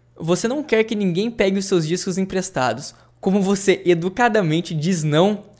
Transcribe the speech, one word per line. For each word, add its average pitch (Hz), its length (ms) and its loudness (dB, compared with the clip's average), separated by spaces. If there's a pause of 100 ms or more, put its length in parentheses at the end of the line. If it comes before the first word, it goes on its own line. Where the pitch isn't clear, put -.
(160)
Você 170 300 -2
não 277 160 -4
quer 220 220 2
que 220 100 -6
ninguém 202 360 -2
pegue 196 280 0
os 196 60 -4
seus 175 220 0
discos 175 320 -4
emprestados. 180 760 -4 (260)
Como 196 220 2
você 190 420 2
educadamente 175 880 0
diz 160 300 -2
não 180 420 2 (160)